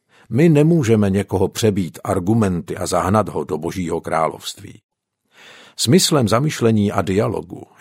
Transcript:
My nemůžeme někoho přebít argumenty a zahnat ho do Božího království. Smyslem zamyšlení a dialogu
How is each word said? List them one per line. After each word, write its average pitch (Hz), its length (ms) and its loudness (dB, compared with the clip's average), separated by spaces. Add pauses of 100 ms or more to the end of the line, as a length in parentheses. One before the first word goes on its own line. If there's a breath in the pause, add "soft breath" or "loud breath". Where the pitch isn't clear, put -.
(300 soft breath)
My 156 200 4
nemůžeme 143 600 4
někoho 98 380 0
přebít 95 560 -2
argumenty 92 760 -2
a 87 100 -6
zahnat 92 420 0
ho 76 140 -6
do 78 140 -6
Božího 85 440 -6
království. - 800 -6 (1000 loud breath)
Smyslem 139 500 2
zamyšlení 113 640 2
a 98 100 -2
dialogu 87 640 -4 (180)